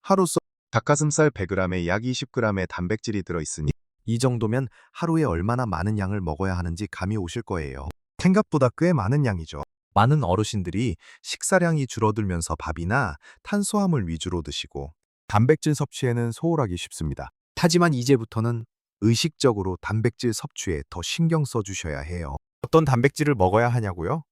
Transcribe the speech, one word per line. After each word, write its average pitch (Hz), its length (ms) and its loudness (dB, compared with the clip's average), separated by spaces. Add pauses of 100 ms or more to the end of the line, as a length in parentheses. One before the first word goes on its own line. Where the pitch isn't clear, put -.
하루 190 220 4
속 - 140 0 (320)
닭가슴살 147 600 2
백 92 160 -6
그램에 92 420 0
약 107 160 0
이십 127 260 -4
그램의 101 380 0
단백질이 95 560 -4
들어있으니 78 480 -4 (340)
이 113 120 -2
정도면 123 500 0 (240)
하루에 160 320 0
얼마나 113 420 0
많은 101 320 -2
양을 101 220 -2
먹어야 90 360 -2
하는지 87 300 -6
감이 101 300 -4
오실 101 260 -6
거예요. 69 460 -8 (300)
생각보다 175 600 4
꽤 175 140 4
많은 135 340 2
양이죠. 82 360 -4 (320)
많은 127 300 6
어르신들이 95 720 0 (260)
식사량이 165 640 0
줄어들면서 104 680 0
밥이나 85 600 -2 (260)
탄수화물 196 680 0
위주로 82 340 -2
드시고 71 520 -10 (320)
단백질 143 480 4
섭취에는 120 580 -2
소홀하기 139 440 -2
쉽습니다. 69 540 -6 (260)
하지만 170 360 4
이제부터는 117 720 0 (360)
의식적으로 110 800 2
단백질 110 520 -2
섭취에 80 560 -6
더 87 140 -8
신경 160 420 0
써주셔야 92 560 -4
해요. 80 360 -8 (260)
어떤 160 220 4
단백질을 139 500 2
먹어야 104 340 4
하냐고요? 107 640 -2